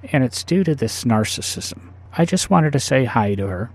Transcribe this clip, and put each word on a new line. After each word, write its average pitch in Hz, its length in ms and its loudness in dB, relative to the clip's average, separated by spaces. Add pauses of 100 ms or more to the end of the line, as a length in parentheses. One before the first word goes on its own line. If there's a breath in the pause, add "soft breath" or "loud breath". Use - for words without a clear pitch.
(120)
and 131 140 4
it's - 180 -6
due 185 220 2
to 160 100 2
this - 300 -4
narcissism. - 840 -2 (200)
I 170 140 2
just - 240 -2
wanted 156 240 4
to 139 80 2
say 131 240 2
hi 107 300 0
to 98 120 -4
her 95 280 -6